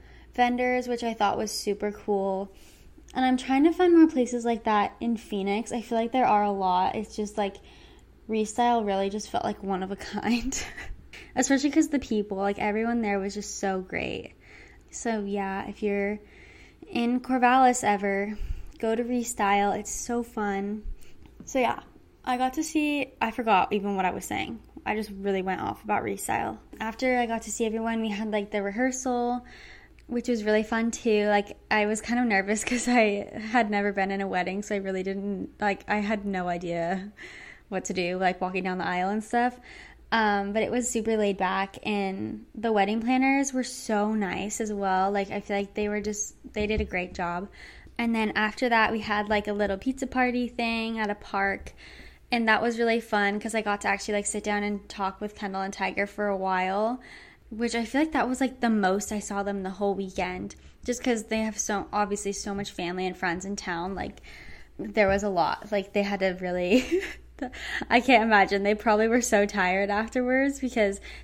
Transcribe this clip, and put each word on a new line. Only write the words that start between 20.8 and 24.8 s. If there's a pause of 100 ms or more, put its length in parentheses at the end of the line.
So,
yeah, (420)
I
got
to
see,
I
forgot
even
what
I
was
saying. (260)